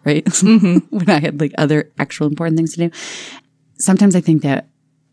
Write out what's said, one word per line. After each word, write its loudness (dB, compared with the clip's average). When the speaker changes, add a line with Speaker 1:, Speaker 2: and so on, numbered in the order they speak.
Speaker 1:
right? -2
<laughs> -2
Speaker 2:
Mm-hmm. 2
Speaker 1:
When 0
I 2
had, -6
like, -2
other 0
actual -6
important -2
things -2
to -2
do. -10
Sometimes 2
I 2
think 2
that -4